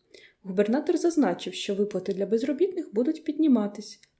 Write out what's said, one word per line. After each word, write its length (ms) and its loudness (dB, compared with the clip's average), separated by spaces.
Губернатор 540 0
зазначив, 580 0
що 200 -4
виплати 380 -2
для 140 -2
безробітних 680 0
будуть 300 0
підніматись, 760 0